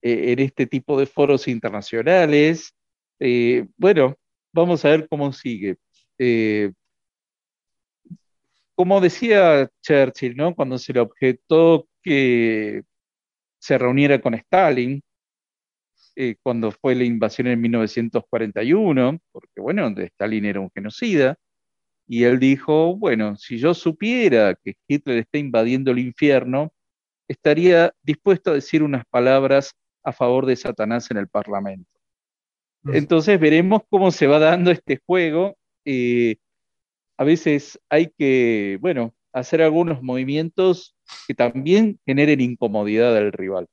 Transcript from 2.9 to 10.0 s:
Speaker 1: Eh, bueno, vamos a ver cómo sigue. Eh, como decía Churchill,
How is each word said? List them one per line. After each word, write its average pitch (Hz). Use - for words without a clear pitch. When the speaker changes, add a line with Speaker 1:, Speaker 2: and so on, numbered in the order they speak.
Speaker 1:
Eh, 123
bueno, 156
vamos 170
a 147
ver 156
cómo 143
sigue. 101
Eh, 110
como 185
decía 180
Churchill, 131